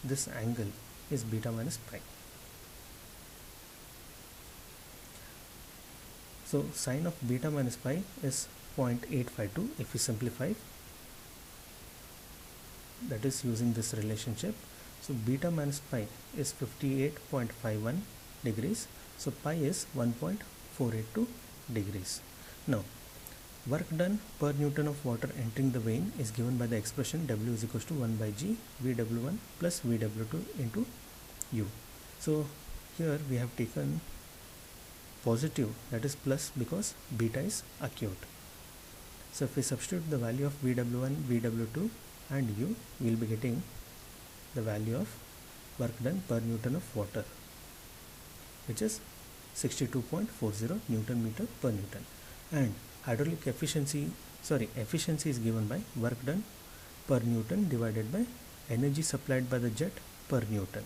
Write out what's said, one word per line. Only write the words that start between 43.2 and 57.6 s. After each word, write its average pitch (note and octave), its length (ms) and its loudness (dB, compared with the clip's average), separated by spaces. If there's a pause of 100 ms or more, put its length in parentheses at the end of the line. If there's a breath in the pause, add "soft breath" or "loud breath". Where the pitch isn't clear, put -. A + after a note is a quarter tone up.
getting A2+ 340 2 (920)
the A#2+ 80 2
value A2 320 2
of G3 200 0 (600)
work A#2 260 0
done F#3 240 2
per A#2 120 4
Newton A2+ 360 2
of - 200 -2
water, G#2 300 0 (1400)
which - 140 0
is A3 200 2 (520)
sixty-two B2+ 480 2
point F#3 300 0
four A2 200 2
zero A#2 280 0 (100)
Newton A#2 340 4
meter A2+ 220 0 (160)
per C3 80 4
Newton. G2+ 360 -2 (460 loud breath)
And B2+ 240 4 (260)
hydraulic C#3+ 460 2
efficiency, C#3+ 640 2 (320)
sorry, A#2+ 320 4
efficiency D3+ 560 2
is B2 80 2
given A2+ 280 4
by C#3 140 2 (180)
work A#2 240 2
done E3 200 2 (640 loud breath)
per C3 120 8
Newton A#2 480 4